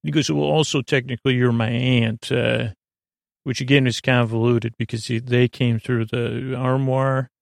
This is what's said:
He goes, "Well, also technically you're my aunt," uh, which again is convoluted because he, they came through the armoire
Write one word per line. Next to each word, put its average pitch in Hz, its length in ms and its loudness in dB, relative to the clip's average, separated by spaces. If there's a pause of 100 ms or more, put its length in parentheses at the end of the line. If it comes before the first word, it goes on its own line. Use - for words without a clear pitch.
He 156 80 -6
goes, 151 220 0
"Well, 147 120 0
also 147 380 2
technically 127 540 -2
you're 123 160 4
my 117 180 0
aunt," 117 640 0
uh, 120 380 0 (760)
which 127 180 -4
again 135 240 4
is 120 160 -2
convoluted 117 760 0
because 113 300 -6
he, 117 120 -4
they 123 280 2
came 117 320 0
through 117 260 -2
the 120 500 -6
armoire 131 720 0 (120)